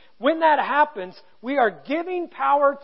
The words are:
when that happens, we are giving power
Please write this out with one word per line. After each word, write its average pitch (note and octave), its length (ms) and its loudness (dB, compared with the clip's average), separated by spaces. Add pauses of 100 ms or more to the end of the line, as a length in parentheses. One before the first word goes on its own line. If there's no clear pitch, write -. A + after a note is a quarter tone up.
(180)
when D#4 220 0
that D#4 180 4
happens, B3+ 600 -2 (200)
we C4+ 180 -4
are A#3 120 2
giving E4+ 580 -6
power C#4 560 0